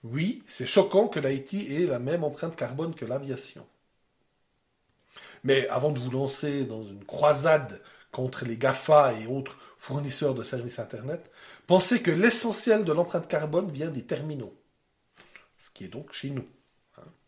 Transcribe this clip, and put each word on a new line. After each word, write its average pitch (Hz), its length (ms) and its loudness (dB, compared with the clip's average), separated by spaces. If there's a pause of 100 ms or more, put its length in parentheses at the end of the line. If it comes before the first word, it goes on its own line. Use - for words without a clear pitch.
Oui, 147 420 -4
c'est - 220 -6
choquant 208 400 4
que - 120 -4
l'I 135 240 -2
T 170 380 -4
ait 175 60 2
la 131 100 0
même 151 260 -2
empreinte 165 320 -6
carbone 151 380 -6
que 123 120 -10
l'aviation. 131 600 -6 (1800)
Mais 135 260 4
avant 139 220 0
de 135 60 -4
vous 127 140 -4
lancer 139 540 -2
dans 110 180 -8
une 101 220 -16
croisade 147 760 2 (300)
contre 127 340 -6
les 117 120 -6
gafa 131 560 4
et 110 120 -6
autres 135 320 -6 (200)
fournisseurs 139 580 -2
de 117 80 -8
services 120 340 -8
Internet, 120 540 -10 (340)
pensez 185 360 6
que 175 100 2
l'essentiel 220 720 4
de 165 80 0
l'empreinte 170 380 0
carbone 160 420 0
vient 147 180 -6
des 135 160 -8
terminaux, 143 480 -6 (1040)
ce - 140 -18
qui - 140 -16
est - 20 -14
donc 120 240 -14
chez - 180 -8
nous. 135 180 -6 (500)
Hein. - 120 -20 (180)